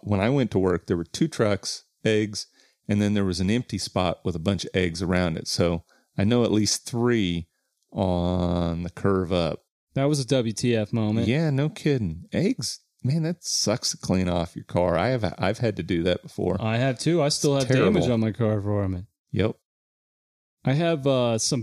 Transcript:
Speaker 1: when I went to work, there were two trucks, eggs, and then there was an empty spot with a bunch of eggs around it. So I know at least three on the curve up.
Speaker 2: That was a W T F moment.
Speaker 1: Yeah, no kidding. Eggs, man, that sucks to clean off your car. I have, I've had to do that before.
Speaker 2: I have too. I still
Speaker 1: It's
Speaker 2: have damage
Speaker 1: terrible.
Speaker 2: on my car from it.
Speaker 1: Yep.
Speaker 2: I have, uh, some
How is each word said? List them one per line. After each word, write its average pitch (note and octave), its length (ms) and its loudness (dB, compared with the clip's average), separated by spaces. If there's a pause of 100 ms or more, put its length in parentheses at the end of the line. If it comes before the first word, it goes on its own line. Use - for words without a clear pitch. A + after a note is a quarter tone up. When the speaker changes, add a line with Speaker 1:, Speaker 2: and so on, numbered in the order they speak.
Speaker 1:
when G#2 180 0
I G#2 80 2
went C3 220 2
to G2+ 80 0
work, F2+ 300 2
there F#2 80 2
were E2+ 80 -4
two - 240 -2
trucks, - 560 -2 (200)
eggs, G#2+ 440 0 (400)
and G#2 120 2
then G#2 140 2
there G2+ 100 2
was F#2 160 -2
an F#2 100 2
empty A#2+ 280 -2
spot - 460 -2
with F2+ 120 -2
a D#2+ 40 -6
bunch F#2 240 0
of - 100 -10
eggs F2 280 0
around F2+ 360 0
it. - 100 -10
So F2 360 0 (340)
I G2+ 60 2
know A#2+ 200 4
at F#2+ 80 2
least G#2 320 0
three A2+ 600 0 (460)
on F2 920 0
the F2 80 -8
curve F#2+ 420 0
up. E2+ 320 -2 (300)
Speaker 2:
That C3+ 100 0
was D3 160 2
a B2 60 -6
W A2+ 260 0
T A#2+ 240 0
F G#2+ 160 -2
moment. A2+ 360 0
Speaker 1:
Yeah, D3+ 220 2
no C#3 200 0
kidding. G#2+ 600 -2
Eggs, D3 480 -2 (220)
man, D#3 200 0
that E3+ 220 -4
sucks - 480 -2
to - 40 -10
clean F#2 320 0
off F2 280 -2
your - 100 -10
car. F2 320 2
I G2 100 2
have, A2+ 300 -2
I've G#2 200 0
had A2 180 0
to F#2 60 -4
do E2+ 200 0
that F2+ 200 0
before. F#2 380 -4
Speaker 2:
I A2+ 160 -2
have B2+ 220 0
too. D#3+ 240 0
I C#3+ 80 2
still C#3+ 260 0
Speaker 1:
It's C#3 100 0
Speaker 2:
have C3 100 4
damage G#2 280 4
Speaker 1:
terrible. B2 80 2
Speaker 2:
on A2+ 80 2
my A2 120 0
car G#2+ 280 0
from G2+ 340 0
it. F2+ 120 -8 (260)
Speaker 1:
Yep. G#2 240 0 (1080)
Speaker 2:
I C3 100 2
have, D#3+ 320 0
uh, B2 320 2
some B2+ 240 0